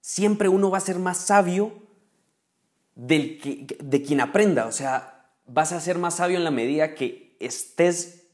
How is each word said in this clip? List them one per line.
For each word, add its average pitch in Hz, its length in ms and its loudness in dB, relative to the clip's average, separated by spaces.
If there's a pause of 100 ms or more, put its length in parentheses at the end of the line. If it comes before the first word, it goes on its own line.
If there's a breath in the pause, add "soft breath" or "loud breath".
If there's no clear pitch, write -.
Siempre 208 480 2
uno 190 200 4
va 190 100 0
a - 20 -2
ser 190 180 -2
más 185 180 -2
sabio 202 540 2 (1200)
del 139 460 -2
que, 139 420 -10
de 139 200 0
quien 143 180 -2
aprenda. 156 460 2
O 113 80 -8
sea, - 580 -8 (140)
vas 156 260 0
a 170 80 -6
ser 175 180 -2
más 170 180 -2
sabio 180 200 0
en 175 80 -2
la 160 80 -2
medida 143 420 0
que - 460 -8
estés - 960 -2